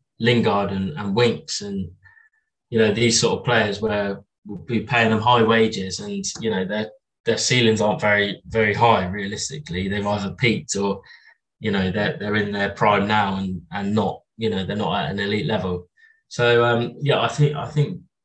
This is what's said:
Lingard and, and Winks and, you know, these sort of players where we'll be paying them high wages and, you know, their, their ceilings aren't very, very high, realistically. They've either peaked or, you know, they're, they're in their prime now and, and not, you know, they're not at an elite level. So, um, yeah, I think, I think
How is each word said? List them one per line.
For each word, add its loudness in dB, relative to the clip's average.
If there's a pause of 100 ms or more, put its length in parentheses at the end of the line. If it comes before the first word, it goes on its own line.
(200)
Lingard 2
and, -4
and -4
Winks 0
and, -6 (800)
you 2
know, 6
these 2
sort 2
of -14
players 2
where -2 (240)
we'll -12
be -4
paying 2
them 2
high 4
wages 2
and, -8 (160)
you -2
know, -2
their, -6 (340)
their 0
ceilings 2
aren't 0
very, 0
very 2
high, 4
realistically. -6
They've -4
either -2
peaked -2
or, -2 (600)
you -4
know, 0
they're, -2
they're -2
in 0
their -2
prime 2
now 0
and, -6 (100)
and -4
not, 0 (160)
you -2
know, -4
they're -4
not -2
at -4
an -4
elite -2
level. -4 (400)
So, 4
um, 0
yeah, 2
I 0
think, 2
I -6
think -2 (240)